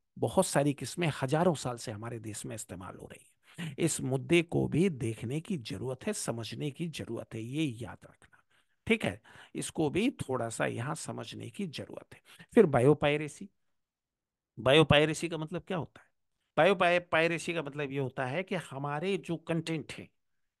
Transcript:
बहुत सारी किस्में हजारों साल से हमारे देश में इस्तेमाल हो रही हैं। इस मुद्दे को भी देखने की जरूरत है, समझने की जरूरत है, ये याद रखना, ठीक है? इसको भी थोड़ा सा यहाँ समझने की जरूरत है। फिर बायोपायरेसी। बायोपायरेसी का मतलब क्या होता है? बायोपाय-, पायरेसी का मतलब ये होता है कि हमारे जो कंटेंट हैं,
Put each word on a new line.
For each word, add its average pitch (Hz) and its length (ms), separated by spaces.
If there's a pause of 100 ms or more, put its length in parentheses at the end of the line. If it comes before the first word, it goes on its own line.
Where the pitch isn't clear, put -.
(180)
बहुत 123 300
सारी 143 260
किस्में 147 380 (100)
हजारों 156 320
साल 123 240
से 117 140
हमारे 113 280
देश 107 260
में 123 100
इस्तेमाल - 400
हो - 160
रही - 140
हैं। - 540
इस 156 220
मुद्दे 135 400
को 139 260
भी 151 220
देखने 120 520
की 185 160
जरूरत 123 500
है, 214 60
समझने 127 580
की 175 160
जरूरत 113 480
है, 110 60
ये 135 220
याद 117 400
रखना, - 340 (500)
ठीक 220 180
है? 104 160 (340)
इसको 147 340
भी 208 220
थोड़ा 120 380
सा 139 160
यहाँ 123 300
समझने 117 540
की 202 180
जरूरत - 460
है। - 80 (340)
फिर 220 100
बायोपायरेसी। 147 840 (1120)
बायोपायरेसी 151 680
का 165 80
मतलब 156 300
क्या 190 100
होता - 220
है? - 100 (480)
बायोपाय-, 175 440 (100)
पायरेसी 165 420
का 165 80
मतलब 143 300
ये 139 80
होता 131 260
है 147 180
कि 190 120
हमारे 147 640
जो 160 200
कंटेंट 165 540
हैं, - 180 (520)